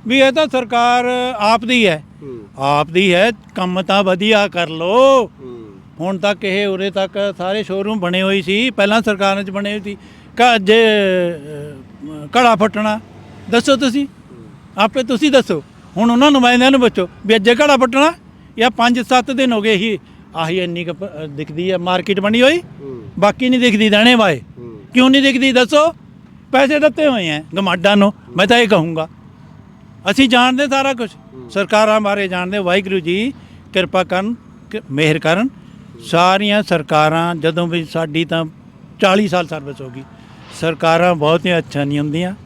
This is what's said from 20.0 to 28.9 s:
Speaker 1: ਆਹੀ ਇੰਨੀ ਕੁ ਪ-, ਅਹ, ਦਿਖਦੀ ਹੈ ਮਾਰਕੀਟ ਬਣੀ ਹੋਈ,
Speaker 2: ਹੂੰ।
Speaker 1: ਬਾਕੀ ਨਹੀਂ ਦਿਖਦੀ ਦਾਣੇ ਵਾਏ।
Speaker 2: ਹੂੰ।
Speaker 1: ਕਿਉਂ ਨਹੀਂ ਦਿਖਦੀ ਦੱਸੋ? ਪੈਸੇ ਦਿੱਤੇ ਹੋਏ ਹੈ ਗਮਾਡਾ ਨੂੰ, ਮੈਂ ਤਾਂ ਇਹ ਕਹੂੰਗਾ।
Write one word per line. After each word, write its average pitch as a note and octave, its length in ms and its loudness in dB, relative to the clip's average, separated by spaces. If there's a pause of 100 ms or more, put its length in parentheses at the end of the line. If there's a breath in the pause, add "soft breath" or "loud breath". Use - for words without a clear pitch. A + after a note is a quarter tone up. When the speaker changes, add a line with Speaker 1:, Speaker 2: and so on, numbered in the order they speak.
Speaker 1:
ਆਹੀ E3 240 -4
ਇੰਨੀ F3 240 -6
ਕੁ E3+ 100 -8
ਪ-, F#3+ 100 -12
ਅਹ, D#3+ 220 -12
ਦਿਖਦੀ D3+ 460 -8
ਹੈ F3+ 60 -2
ਮਾਰਕੀਟ F3+ 420 -2
ਬਣੀ A3 220 0
ਹੋਈ, D4+ 160 4
Speaker 2:
ਹੂੰ। - 500 -14 (100)
Speaker 1:
ਬਾਕੀ G#3 300 0
ਨਹੀਂ B3+ 120 2
ਦਿਖਦੀ A3 280 2
ਦਾਣੇ A3 260 4
ਵਾਏ। F#3 260 2 (180)
Speaker 2:
ਹੂੰ। A#2 220 -18 (140)
Speaker 1:
ਕਿਉਂ B3+ 160 4
ਨਹੀਂ C4+ 120 4
ਦਿਖਦੀ C4 300 2
ਦੱਸੋ? D4 400 2 (600)
ਪੈਸੇ C#4 260 2
ਦਿੱਤੇ D4+ 280 2
ਹੋਏ G#3+ 220 0
ਹੈ D3+ 160 -4 (120)
ਗਮਾਡਾ F#3+ 380 2
ਨੂੰ, G3+ 180 4 (240)
ਮੈਂ G3 100 2
ਤਾਂ A#3+ 120 4
ਇਹ A#3 100 2
ਕਹੂੰਗਾ। E3 400 0 (1000)